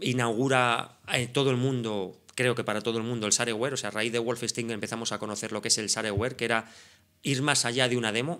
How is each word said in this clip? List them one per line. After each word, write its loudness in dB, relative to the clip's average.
inaugura 2
en 0
todo 4
el 2
mundo, -2
creo 2
que -2
para -2
todo -2
el -2
mundo, -2
el 2
shareware. 0
O -2
sea, -4
a -4
raíz 0
de 0
Wolfenstein -2
empezamos -4
a -4
conocer -6
lo -4
que -4
es 2
el -2
shareware, -2
que -2
era 0
ir 0
más 2
allá 4
de 2
una 0
demo. -2